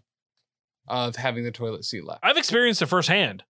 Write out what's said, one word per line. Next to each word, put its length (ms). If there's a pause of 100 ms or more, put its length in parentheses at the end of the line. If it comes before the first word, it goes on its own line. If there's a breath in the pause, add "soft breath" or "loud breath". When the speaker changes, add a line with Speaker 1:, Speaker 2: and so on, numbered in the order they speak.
(880)
Speaker 1:
of 280
having 280
the 60
toilet 340
seat 220
left. 160
Speaker 2:
I've 160
experienced 420
it 60
firsthand. 640